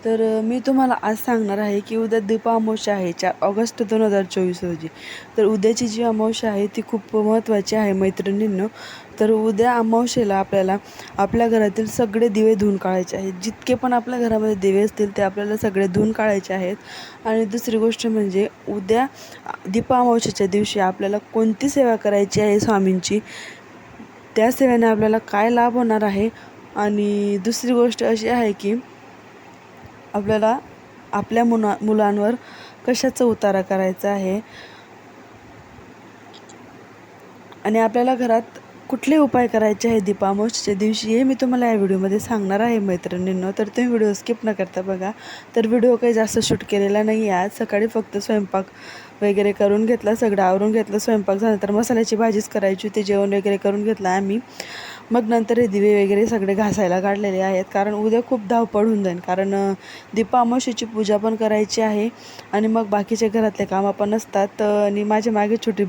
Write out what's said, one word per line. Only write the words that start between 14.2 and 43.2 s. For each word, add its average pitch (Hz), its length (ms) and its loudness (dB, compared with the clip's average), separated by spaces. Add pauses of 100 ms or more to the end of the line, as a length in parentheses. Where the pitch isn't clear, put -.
घरामध्ये 220 360 0
दिवे 196 260 2
असतील 208 360 -2
ते 202 40 0
आपल्याला 202 360 -2
सगळे 196 300 0
धुवून 208 240 0
काढायचे 208 420 -2
आहेत. 190 220 -4 (500)
आणि 226 200 0
दुसरी 220 320 -4
गोष्ट 226 300 0
म्हणजे 208 400 0 (220)
उद्या 208 380 0 (640)
दीप 233 240 0
अमावस्येच्या 233 540 2
दिवशी 208 320 0
आपल्याला 196 380 0
कोणती 226 520 0
सेवा 247 260 4
करायची 202 460 0
आहे 208 180 4
स्वामींची, 196 600 0 (1160)
त्या 226 160 4
सेवेने 247 340 4
आपल्याला 220 320 4
काय 220 320 0
लाभ 240 240 2
होणार 226 300 0
आहे. 202 260 0 (460)
आणि 208 680 0
दुसरी 240 300 -2
गोष्ट 240 300 2
अशी 226 240 0
आहे 233 240 0
की 202 240 -2 (1400)
आपल्याला 214 460 0 (540)
आपल्या 220 300 0
मुना-, 220 420 2
मुलांवर 214 500 2 (520)
कशाचा 254 380 0
उतारा 202 360 2
करायचा 190 480 -2
आहे 196 320 -2 (3250)
आणि 214 140 2
आपल्याला 240 360 2
घरात 233 260 2 (480)
कुठले 269 280 2
उपाय 254 300 4
करायचे 214 420 2
आहे 226 100 2
दीप 196 260 -2
अमावस्येच्या 208 480 -2
दिवशी, 214 360 -2
हे 233 140 4
मी 262 100 2
तुम्हाला 247 340 0
या 226 80 2
व्हिडिओमध्ये 196 440 0
सांगणार 202 400 -2
आहे 233 200 2
मैत्रिणींनो. 185 720 -2